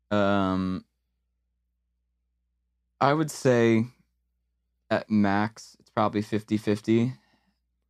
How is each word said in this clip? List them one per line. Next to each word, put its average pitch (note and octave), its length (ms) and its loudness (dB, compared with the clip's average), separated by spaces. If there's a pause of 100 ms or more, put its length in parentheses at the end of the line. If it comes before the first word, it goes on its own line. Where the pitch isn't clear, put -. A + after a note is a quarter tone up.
(120)
Um, F#2+ 760 0 (2250)
I C#3 120 2
would D#3 180 -2
say A#2 540 2 (1040)
at - 200 -2
max, G#2 720 -2
it's - 100 -20
probably G#2 320 -2
fifty-fifty. A2 920 -2 (760)